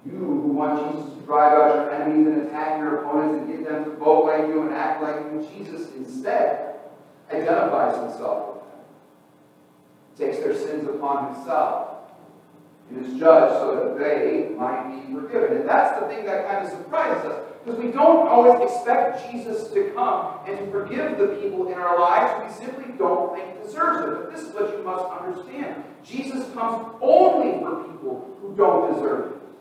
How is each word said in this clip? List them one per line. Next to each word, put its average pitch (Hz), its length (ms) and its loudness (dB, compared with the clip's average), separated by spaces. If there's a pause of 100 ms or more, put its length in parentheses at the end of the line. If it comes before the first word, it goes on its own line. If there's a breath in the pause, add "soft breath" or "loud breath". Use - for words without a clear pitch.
You - 120 -10
who 147 320 -2
want 147 420 -2
Jesus - 220 -8
to - 80 -16
drive 151 320 6
out 151 220 8
your 147 160 0
enemies 156 360 4
and 151 200 0
attack 151 320 -2
your 147 180 -2
opponents 151 400 0
and 135 100 -6
get 160 220 -6
them 151 160 -4
to - 60 -8
vote 156 340 4
like 156 220 2
you 156 140 0
and 151 120 -4
act - 280 -2
like 151 140 -4 (160)
you, 151 160 -8 (100)
Jesus 160 380 -12
instead - 800 -2 (540)
identifies 160 680 2
himself - 580 -6
with - 80 -16
them, - 1700 -12
takes - 100 -4
their - 140 -2
sins 151 320 -6
upon 139 460 -4
himself, - 560 -2 (1000)
and 131 160 -10
is - 140 -8
judged - 360 8
so - 200 0
that - 240 -2
they - 580 0
might - 320 -4
be 190 240 -12
forgiven. - 440 0
And - 100 -2
that's - 320 2
the 196 80 -4
thing 214 180 -8
that - 220 -4
kind 196 180 -4
of 175 60 -8
surprises - 540 -4
us, - 180 -8 (220)
because 226 180 -6
we 240 80 -2
don't 320 380 6
always 240 320 8
expect - 680 0
Jesus 226 420 -8
to 196 220 0
come - 420 -2 (120)
and - 100 -6
to 403 140 -8
forgive - 460 -4
the 403 240 2
people 370 260 -4
in - 100 -6
our - 220 2
lives - 320 4 (140)
we - 200 -14
simply 262 320 -12
don't - 380 0
think - 260 -12
deserves - 380 -2
it. - 60 -2
But - 260 -6
this - 120 -12
is - 100 -14
what 208 180 -2
you 202 140 -8
must 190 180 -4
understand. - 800 -8 (220)
Jesus 262 480 -8
comes 226 480 -4
only - 580 6
for - 240 -6
people - 580 -10
who - 140 -12
don't - 380 4
deserve - 380 -4
it. - 100 -16 (200)